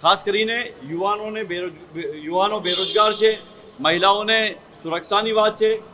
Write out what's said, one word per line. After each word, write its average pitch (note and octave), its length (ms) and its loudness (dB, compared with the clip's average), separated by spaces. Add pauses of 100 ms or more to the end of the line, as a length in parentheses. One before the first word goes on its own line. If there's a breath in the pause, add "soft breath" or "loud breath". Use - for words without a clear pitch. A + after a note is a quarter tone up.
ખાસ F#3 220 4
કરીને A3 500 -2 (160)
યુવાનોને G#3 540 -4
બેરોજ-, E3+ 640 -10 (180)
યુવાનો F#3+ 360 0
બેરોજગાર F#3+ 540 0
છે, G#3+ 240 2 (420)
મહિલાઓને G3 760 2 (280)
સુરક્ષાની F#3+ 480 -2
વાત G#3+ 240 4
છે A3 220 2 (160)